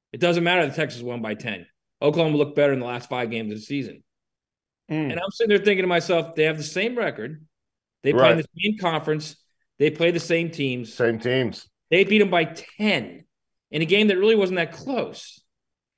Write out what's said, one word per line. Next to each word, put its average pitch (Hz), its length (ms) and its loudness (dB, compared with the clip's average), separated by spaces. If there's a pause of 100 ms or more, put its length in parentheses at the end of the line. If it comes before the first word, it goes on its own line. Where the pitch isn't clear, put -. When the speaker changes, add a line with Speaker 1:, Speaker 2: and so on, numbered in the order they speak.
(120)
Speaker 1:
"It 131 80 -14
doesn't 170 240 2
matter 175 220 2
that 139 100 -6
Texas 120 280 -6
won 120 180 -8
by 107 140 -6
ten. 104 320 -10 (340)
Oklahoma 151 360 2
looked 147 180 -2
better 143 180 2
in 127 60 -2
the 120 60 -6
last 123 220 -10
five 123 220 -4
games 113 220 -6
of 107 80 -10
the 107 40 -16
season." 123 400 -10 (840)
Speaker 2:
Mm. 151 220 -4
Speaker 1:
And 160 80 -8
I'm 190 120 -6
sitting 226 240 -2
there 180 80 2
thinking 196 200 2
to 185 40 0
myself, 170 460 0
they 156 120 2
have 156 120 0
the 151 60 -8
same 226 340 -4
record. 151 480 -6 (560)
They 135 100 4
play 151 200 8
in 165 60 2
Speaker 3:
Right. 156 80 -4
Speaker 1:
the - 180 -18
same 214 160 0
conference. 156 560 -2 (420)
They 147 140 4
play 165 180 2
the 170 100 0
same 170 300 0
teams. 127 440 -6
Speaker 3:
Same 120 260 0
teams. 123 500 -2 (220)
Speaker 1:
They 185 140 6
beat 214 160 4
'em 190 100 2
by 170 140 2
ten 160 800 -4 (440)
in 156 140 -4
a - 20 0
game 202 220 4
that 196 100 2
really 214 180 4
wasn't 190 220 2
that 165 140 -2
close. - 680 -8 (580)